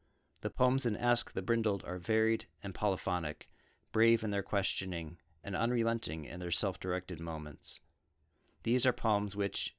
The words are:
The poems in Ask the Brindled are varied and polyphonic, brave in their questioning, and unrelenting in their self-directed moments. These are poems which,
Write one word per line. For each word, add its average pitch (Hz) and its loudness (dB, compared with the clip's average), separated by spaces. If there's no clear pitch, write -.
The 104 -2
poems 127 2
in 107 0
Ask - 2
the - -2
Brindled 110 0
are 92 -6
varied 110 0
and 101 -6
polyphonic, 90 -2
brave 113 4
in 107 -2
their 101 0
questioning, 90 -2
and 98 -4
unrelenting 113 0
in 65 -8
their 87 -4
self-directed 90 -2
moments. 78 -4
These 123 2
are 123 4
poems 104 0
which, - -2